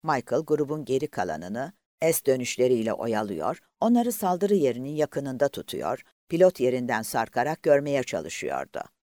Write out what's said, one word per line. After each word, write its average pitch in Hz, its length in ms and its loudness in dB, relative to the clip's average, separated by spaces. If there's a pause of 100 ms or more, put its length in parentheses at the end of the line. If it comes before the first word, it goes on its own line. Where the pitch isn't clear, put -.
Michael 139 400 0
grubun 151 420 -2
geri 131 220 0
kalanını 92 640 -6 (300)
S 160 240 2
dönüşleriyle 123 680 2
oyalıyor, 107 680 -4 (200)
onları 233 320 2
saldırı 190 420 0
yerinin 135 400 0
yakınında 139 540 0
tutuyor, - 540 -6 (260)
pilot 175 320 4
yerinden 123 420 0
sarkarak 127 600 -2
görmeye 143 400 4
çalışıyordu. - 800 -6 (400)